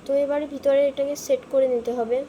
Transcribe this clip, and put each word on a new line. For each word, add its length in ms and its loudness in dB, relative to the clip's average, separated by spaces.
তো 60 -8
এবারে 300 -2
ভিতরে 360 2
এটাকে 240 -4
সেট 160 2
করে 220 4
নিতে 240 -2
হবে 200 0